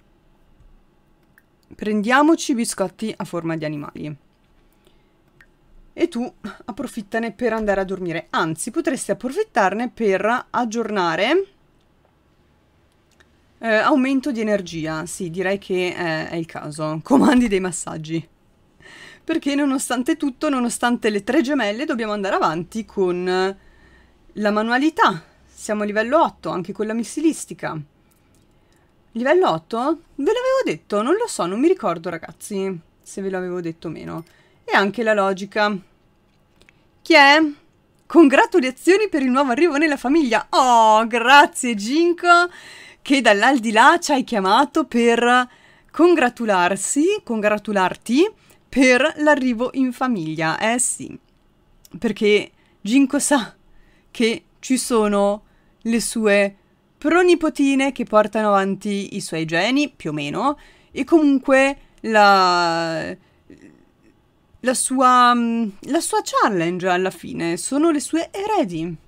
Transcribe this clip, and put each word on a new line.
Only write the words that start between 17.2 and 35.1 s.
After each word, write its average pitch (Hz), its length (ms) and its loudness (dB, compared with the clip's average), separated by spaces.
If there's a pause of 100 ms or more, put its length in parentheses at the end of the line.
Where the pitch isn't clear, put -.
dei 196 120 0
massaggi. 165 680 -8 (1000)
Perché 302 280 -2
nonostante 277 600 -2
tutto, 294 340 -4
nonostante 240 600 -2
le 208 140 -2
tre 294 180 0
gemelle, 233 420 -2
dobbiamo 233 300 -4
andare 208 220 -4
avanti 175 500 -4
con 185 720 -2 (720)
la 208 200 -2
manualità. 233 680 0 (240)
Siamo - 380 -8
a - 20 -4
livello 226 380 0
otto, - 260 -4
anche 175 220 -8
con 214 160 -8
la 220 60 -6
missilistica. 226 840 -6 (1300)
Livello 269 400 2
otto? 240 460 -4 (180)
Ve 285 160 -2
l'avevo 523 320 0
detto, 208 380 -4
non 277 140 0
lo 453 120 -2
so, - 180 -6
non 190 140 -4
mi 302 80 2
ricordo, 175 420 -2
ragazzi, 190 680 -8 (220)
se - 200 -14
ve 190 80 -6
l'avevo 180 300 -6
detto 165 300 -10
o - 20 -8
meno. 165 320 -12 (400)
E - 100 -6
anche 208 300 0
la 214 100 2